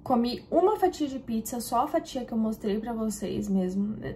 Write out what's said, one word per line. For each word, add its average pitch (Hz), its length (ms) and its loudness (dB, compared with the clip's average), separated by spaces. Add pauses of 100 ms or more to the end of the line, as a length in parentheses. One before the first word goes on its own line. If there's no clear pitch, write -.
comi 240 460 0
uma 381 280 6
fatia 349 320 2
de 262 100 -6
pizza, 226 420 -4
só 233 220 2
a 294 60 0
fatia 311 360 -2
que - 80 -8
eu 226 60 0
mostrei 220 400 0
pra 220 140 -4
vocês 208 560 -4
mesmo. 190 480 0 (200)